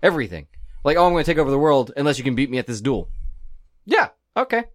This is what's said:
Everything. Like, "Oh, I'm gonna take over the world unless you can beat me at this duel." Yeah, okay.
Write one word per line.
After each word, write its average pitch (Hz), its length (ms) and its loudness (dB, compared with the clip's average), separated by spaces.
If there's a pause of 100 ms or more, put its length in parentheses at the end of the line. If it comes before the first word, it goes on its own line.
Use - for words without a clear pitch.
Everything. 113 460 0 (360)
Like, 147 140 2
"Oh, 175 80 6
I'm 180 60 4
gonna 170 140 2
take 160 120 0
over 143 140 2
the 139 80 2
world 139 380 4
unless 143 200 0
you 127 60 -8
can 127 120 0
beat 131 140 0
me 127 100 -4
at 120 60 -4
this 113 160 -6
duel." 135 280 -2 (760)
Yeah, - 240 2 (280)
okay. 240 260 0 (120)